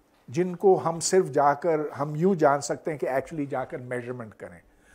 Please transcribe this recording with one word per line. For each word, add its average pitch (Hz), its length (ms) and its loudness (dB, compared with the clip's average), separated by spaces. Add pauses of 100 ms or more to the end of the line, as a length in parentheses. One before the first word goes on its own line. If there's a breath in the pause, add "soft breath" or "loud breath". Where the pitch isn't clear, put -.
(300)
जिनको 180 460 4
हम 165 240 -2
सिर्फ 185 260 2
जाकर, 147 680 2
हम 147 200 -4
यूँ 185 200 2
जान 147 240 4
सकते 147 320 -6
हैं 147 80 -8
कि 185 60 -4
actually 139 420 -4
जाकर 131 300 -6
मेजरमेंट 123 560 -10
करें। 90 280 -18 (340 soft breath)